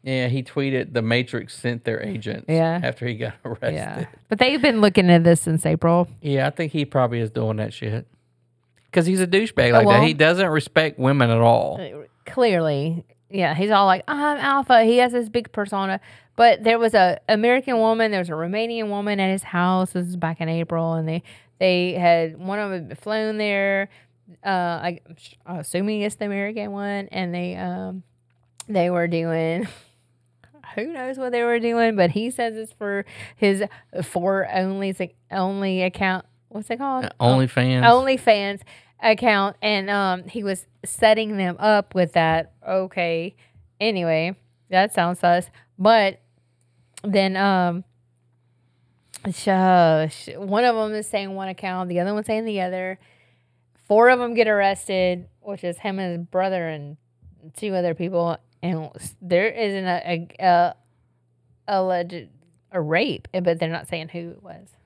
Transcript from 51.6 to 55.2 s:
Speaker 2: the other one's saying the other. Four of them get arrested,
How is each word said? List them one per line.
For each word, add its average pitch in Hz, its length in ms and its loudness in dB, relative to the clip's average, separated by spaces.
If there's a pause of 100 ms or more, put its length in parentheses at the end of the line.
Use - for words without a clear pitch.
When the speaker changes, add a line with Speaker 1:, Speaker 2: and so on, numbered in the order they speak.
Speaker 2:
the 175 100 -2
other 196 140 -2
one's 208 120 -6
saying 220 200 -4
the 208 160 -4
other. 185 360 -8 (880)
Four 226 220 6
of 254 100 6
them 240 140 -4
get 226 160 2
arrested, 190 800 0 (140)